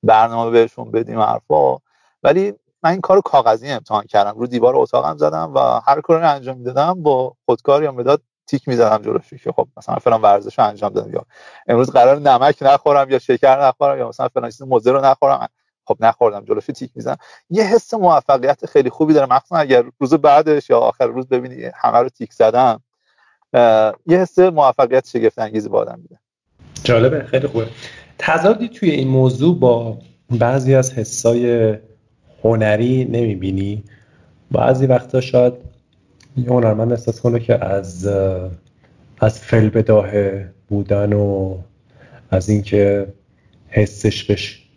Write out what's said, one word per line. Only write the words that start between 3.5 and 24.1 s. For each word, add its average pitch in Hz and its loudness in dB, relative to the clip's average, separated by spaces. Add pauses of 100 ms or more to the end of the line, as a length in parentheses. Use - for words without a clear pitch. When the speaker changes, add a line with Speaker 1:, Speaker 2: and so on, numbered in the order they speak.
Speaker 1:
امتحان 107 -6
کردم، 104 -2
رو 120 -6
دیوار 123 0
اتاقم 131 -2
زدم 156 -4
و 135 0
هر 123 0
کاری 160 0
رو 160 2
انجام 131 -6
می‌دادم 143 -4
با 131 0 (120)
خودکار 143 2
یا 147 -4
مداد 127 0 (240)
تیک - -6
می‌زدم 110 2
جلوش - -6 (100)
که 123 -8
خب 123 -2
مثلاً - -8
فلان 113 0
ورزش 101 0
رو 120 2
انجام 104 -4
دادم، 107 -8
یا - -8 (440)
امروز 120 0
قرار 131 4
نمک 139 2
نخورم 139 2
یا 135 0
شکر 135 2
نخورم 139 0
یا 120 -6
مثلاً 127 -8
فلان 120 -6
چیز 127 -20
مضر 127 0
رو 139 0
نخورم، 135 0 (360)
خب - -4
نخوردم، 110 0
جلوش 107 -6
تیک 127 -12
می‌زنم. 120 -10 (340)
یه 208 0
حس 220 0
موفقیت 143 0
خیلی 131 0
خوبی 156 -2
داره، 139 2
مخصوصاً 135 -2
اگر 131 2 (160)
روز 139 0
بعدش 151 2
یا 123 4
آخر 120 0
روز 127 -6
ببینی 127 -6
همه 117 0
رو 127 0
تیک - -14
زدم، 117 2 (760)
اه، 110 4 (120)
یه 175 2